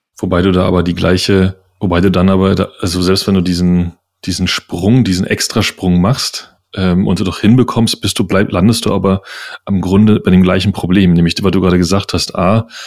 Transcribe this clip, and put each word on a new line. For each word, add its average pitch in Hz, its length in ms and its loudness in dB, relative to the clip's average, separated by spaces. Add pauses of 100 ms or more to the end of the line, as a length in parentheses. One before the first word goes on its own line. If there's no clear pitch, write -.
(180)
Wobei 90 240 -2
du 95 100 2
da 90 140 2
aber 90 160 0
die 87 140 -2
gleiche, 92 600 0 (220)
wobei 87 200 -2
du 95 100 2
dann 90 200 2
aber, 95 260 2
da, 95 140 -2 (100)
also 90 220 -4
selbst 95 260 0
wenn 98 80 2
du 95 60 2
diesen 87 520 0 (320)
diesen 90 220 -4
Sprung, 101 560 0
diesen 92 220 0
Extrasprung 92 760 -2
machst, - 540 -4 (200)
ähm, 92 320 0
und 92 120 0
du 104 40 -4
doch 92 160 -6
hinbekommst, 117 600 2
bist - 180 -4
du 104 60 -2
bleib-, 98 260 -2
landest 98 340 0
du - 80 -2
aber 95 280 0 (440)
am 95 160 -2
Grunde 104 380 4
bei - 120 -2
dem 92 100 6
gleichen 92 320 0
Problem, 90 400 2
nämlich, 85 280 2
was 98 100 0
du 92 100 0
gerade 90 160 2
gesagt 90 360 -2
hast, - 220 -6
A, 104 320 0 (200)